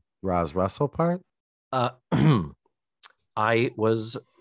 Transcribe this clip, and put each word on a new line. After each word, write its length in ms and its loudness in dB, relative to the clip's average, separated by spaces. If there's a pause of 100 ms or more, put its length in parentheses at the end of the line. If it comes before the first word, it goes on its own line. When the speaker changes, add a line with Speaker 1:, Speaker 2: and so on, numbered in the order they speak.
(220)
Speaker 1:
Roz 320 -2
Russell 360 -2
part? 320 -2 (500)
Speaker 2:
Uh, 180 0 (220)
<clears throat> 320 4 (920)
I 400 2
was 420 -2 (240)